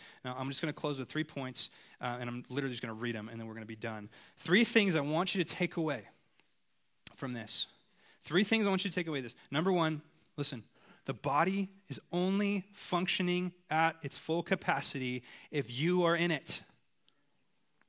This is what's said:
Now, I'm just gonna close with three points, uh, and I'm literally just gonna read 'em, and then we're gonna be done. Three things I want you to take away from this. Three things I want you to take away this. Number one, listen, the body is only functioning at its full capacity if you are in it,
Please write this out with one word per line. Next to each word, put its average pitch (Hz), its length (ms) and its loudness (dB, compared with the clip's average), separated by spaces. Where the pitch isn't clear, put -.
Now, 127 120 -6
I'm 131 120 -4
just 135 120 -4
gonna 151 120 -2
close 147 260 -4
with 127 100 -6
three 156 140 -2
points, 131 480 -4
uh, 123 180 -4
and 120 100 -6
I'm 120 200 -6
literally 135 240 -2
just 120 100 -6
gonna 113 120 -6
read 117 200 -4
'em, 110 140 -6
and 117 100 -10
then 113 80 -8
we're 110 80 -10
gonna 110 120 -10
be 113 100 -10
done. 110 340 -8
Three 214 260 6
things 202 320 4
I 151 40 4
want 156 340 0
you 185 100 0
to - 100 -6
take 175 220 -2
away 147 320 -2
from 127 180 -6
this. 113 360 -4
Three 175 200 4
things 214 240 4
I 202 40 4
want 190 140 2
you 196 60 -2
to 156 40 -8
take 175 120 -2
away 147 140 -2
this. 120 160 -8
Number 165 200 2
one, 160 320 2
listen, 135 280 -4
the 131 100 -4
body 185 540 2
is - 120 -8
only 196 640 2
functioning 180 800 0
at 160 340 4
its - 140 -4
full 165 260 -2
capacity 135 800 0
if 143 200 -2
you 165 320 2
are 170 140 4
in 170 140 2
it, - 320 -4